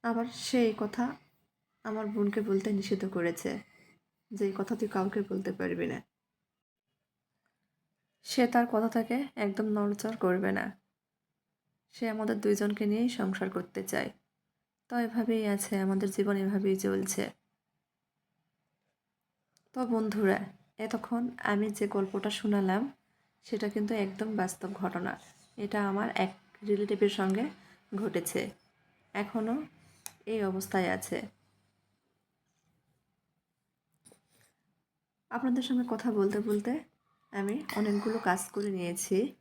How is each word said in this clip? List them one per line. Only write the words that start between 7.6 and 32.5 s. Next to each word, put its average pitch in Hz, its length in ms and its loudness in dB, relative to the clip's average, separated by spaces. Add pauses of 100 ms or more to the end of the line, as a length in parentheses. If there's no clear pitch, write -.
সে - 240 4
তার 240 260 4
কথা 220 160 4
থেকে 240 360 0 (120)
একদম 208 280 0
নড়চড় 208 520 0
করবে 190 360 2
না। - 340 -4 (1040)
সে 226 180 -4
আমাদের 214 300 0
দুইজনকে 208 460 2
নিয়েই 220 220 4
সংসার 190 420 0
করতে 185 320 -6
চায়। - 280 -2 (760)
তো 240 100 -4
এভাবেই 226 480 2
আছে, 202 320 0
আমাদের 190 320 2
জীবন 196 260 2
এভাবেই 196 400 2
চলছে। 196 540 0 (2500)
তো 254 140 -2
বন্ধুরা, 208 520 2 (400)
এতক্ষণ 233 500 -2 (140)
আমি 208 280 2
যে 202 180 -2
গল্পটা 196 420 0
শোনালাম 208 640 2 (520)
সেটা 214 240 -2
কিন্তু 208 260 0
একদম 202 420 -2
বাস্তব 185 360 -2
ঘটনা। 185 480 -4 (360)
এটা 208 320 0
আমার 202 260 0
এক 190 240 -2 (300)
রিলেটিভের 208 400 2
সঙ্গে 196 360 2 (500)
ঘটেছে, 196 560 -2 (640)
এখনও 226 480 -2 (640)
এই 214 180 -2
অবস্থায় 190 460 0
আছে। - 320 -4 (4000)